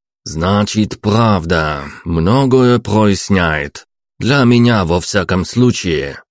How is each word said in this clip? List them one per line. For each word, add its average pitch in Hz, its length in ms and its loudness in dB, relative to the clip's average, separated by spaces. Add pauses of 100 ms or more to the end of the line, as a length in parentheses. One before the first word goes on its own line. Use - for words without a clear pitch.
(240)
"Значит, 101 760 -2
правда, 85 840 0 (200)
многое 123 760 2
проясняет. 95 1080 -2 (320)
Для 135 260 0
меня, 120 400 4
во 85 160 0
всяком 92 440 -2
случае. 85 880 -2